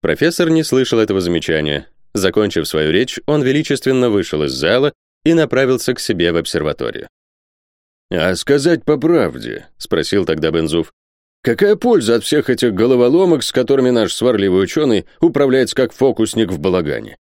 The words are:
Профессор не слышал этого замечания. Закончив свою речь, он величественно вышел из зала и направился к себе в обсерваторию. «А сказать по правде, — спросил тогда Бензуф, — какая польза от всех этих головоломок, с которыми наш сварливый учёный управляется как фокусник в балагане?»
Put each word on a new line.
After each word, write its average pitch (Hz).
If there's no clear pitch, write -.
Профессор 160
не 160
слышал 131
этого 101
замечания. 78
Закончив 92
свою 78
речь, 113
он 151
величественно 131
вышел 85
из 67
зала 110
и 165
направился 131
к -
себе 85
в 82
обсерваторию. 76
«А 90
сказать 147
по 147
правде, — 76
спросил 90
тогда 78
Бензуф, — 80
какая 202
польза 165
от -
всех -
этих 120
головоломок, 127
с -
которыми 127
наш 110
сварливый 98
учёный 120
управляется 135
как 127
фокусник 110
в 85
балагане?» 73